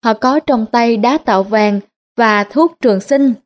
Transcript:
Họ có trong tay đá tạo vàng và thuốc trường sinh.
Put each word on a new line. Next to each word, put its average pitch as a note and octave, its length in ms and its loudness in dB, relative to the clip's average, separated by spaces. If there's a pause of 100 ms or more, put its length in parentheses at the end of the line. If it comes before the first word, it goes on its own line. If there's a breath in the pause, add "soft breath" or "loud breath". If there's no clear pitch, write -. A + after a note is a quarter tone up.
Họ A3+ 100 0
có B3+ 260 0
trong B3 260 -2
tay A#3 320 0
đá A#3+ 200 0
tạo G3 260 0
vàng G#3 360 0 (380)
và G#3+ 260 0
thuốc D#4+ 380 0
trường G#3 180 2
sinh. C#4 340 0 (120)